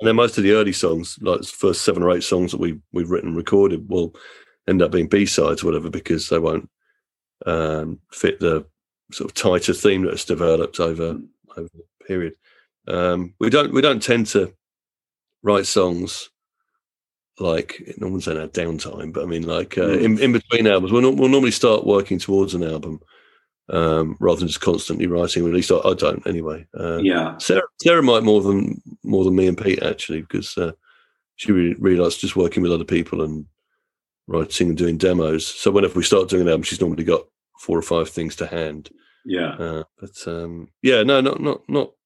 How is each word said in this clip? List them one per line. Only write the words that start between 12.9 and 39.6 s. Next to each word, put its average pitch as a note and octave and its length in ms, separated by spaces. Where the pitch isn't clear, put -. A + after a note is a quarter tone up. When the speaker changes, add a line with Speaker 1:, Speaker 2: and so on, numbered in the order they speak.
Speaker 1:
we A2 100
don't, C#3+ 240
we C3 80
don't C3+ 220
tend A#2 260
to F#2+ 240
write G2+ 220
songs, F2+ 640
like, - 580
no F2+ 100
one's F#2 160
saying D#2+ 160
our D#2 80
downtime, E2 640
but D2+ 100
I F2 40
mean, E2+ 180
like, E2 340
uh, F#2 40
Speaker 2:
Mm. F2 200
Speaker 1:
in, A2 160
in B2+ 140
between A#2 340
albums. F#2 260
We'll, B2+ 220
we'll C3+ 140
normally C3 240
start A2+ 340
working G2 320
towards G2 360
an F2 100
album, D#2+ 360
um, D#2+ 500
rather F2 220
than F2+ 80
just - 120
constantly E2+ 460
writing. F2 400
At E2+ 80
least F2+ 160
I, F2+ 140
I F#2+ 100
don't - 320
anyway. D#2+ 400
Uh, E2+ 200
Speaker 2:
Yeah. E2+ 400
Speaker 1:
Sarah, F#2 240
Sarah E3 220
might A#2 220
more G#2+ 180
than, G2 400
more F#2+ 200
than F#2 120
me F#2 100
and F2+ 100
Pete, G2 260
actually, - 400
because, - 360
uh, E2+ 140
she - 160
really, F2 260
really F#2 220
likes E2+ 160
just - 180
working F2+ 300
with F2 80
other E2 120
people E2+ 380
and D2+ 240
writing E2 440
and D#2+ 60
doing E2+ 220
demos. D#2+ 480
So - 240
whenever G2 260
we F2+ 80
start F#2+ 240
doing F#2 140
an F2 60
album, D#2+ 160
she's - 160
normally E2 240
got D#2+ 200
four E2+ 180
or E2 40
five E2 280
things E2 260
to E2 100
hand. D#2 440
Speaker 2:
Yeah. F2 300
Speaker 1:
Uh, D#2+ 300